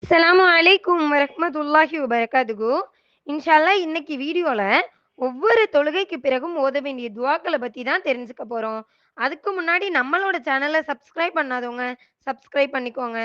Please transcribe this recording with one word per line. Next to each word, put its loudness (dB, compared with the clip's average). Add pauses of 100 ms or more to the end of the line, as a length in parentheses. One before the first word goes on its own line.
(120)
அஸ்ஸலாமு 6
அலைக்கும் 4
வரஹ்மத்துல்லாஹி 2
வபரகாத்துஹு. 0 (540)
இன்ஷா -2
அல்லாஹ் 6
இன்னைக்கு -6
வீடியோல -2 (560)
ஒவ்வொரு 2 (100)
தொழுகைக்கு 0
பிறகும் -2
ஓத -2
வேண்டிய -8
துஆக்கள -2
பத்தி -8
தான் -2
தெரிஞ்சுக்க -8
போறோம். -6 (340)
அதுக்கு -4
முன்னாடி -2
நம்மளோட 0
சேனலை 0
சப்ஸ்கிரைப் -6
பண்ணாதவங்க -4 (400)
சப்ஸ்கிரைப் -2
பண்ணிக்கோங்க. -6